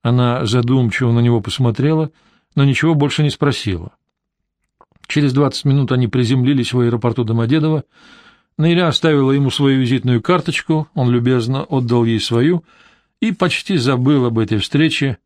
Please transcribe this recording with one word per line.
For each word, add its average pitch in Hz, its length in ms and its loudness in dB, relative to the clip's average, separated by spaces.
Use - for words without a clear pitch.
Она 123 440 0
задумчиво 120 640 0
на 117 80 2
него 117 200 2
посмотрела, 143 680 -2
но 143 100 2
ничего 147 300 2
больше 147 280 0
не 143 80 2
спросила. 98 600 -4
Через 147 260 0
двадцать 135 320 0
минут 135 280 0
они 127 160 0
приземлились 123 640 0
в 123 80 0
аэропорту 120 440 0
Домодедово. 135 600 0
Наиля 170 300 2
оставила 139 440 2
ему 139 180 0
свою 139 300 2
визитную 123 400 0
карточку, 160 760 -2
он 123 160 0
любезно 123 540 0
отдал 120 400 0
ей 113 160 0
свою 143 440 0
и 226 120 0
почти - 440 -2
забыл 127 500 2
об 113 120 -2
этой 107 200 0
встрече 143 680 -2